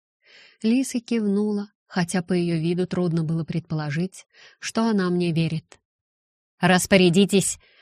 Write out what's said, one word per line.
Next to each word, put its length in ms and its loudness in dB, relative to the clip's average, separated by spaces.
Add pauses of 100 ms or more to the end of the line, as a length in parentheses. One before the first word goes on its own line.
(640)
Лиса 380 0
кивнула, 680 -2 (200)
хотя 340 -2
по 120 -4
ее 260 0
виду 260 -2
трудно 380 -2
было 200 -2
предположить, 840 -6 (340)
что 280 -2
она 220 0
мне 220 0
верит. 480 -4 (800)
«Распорядитесь, 1000 4 (240)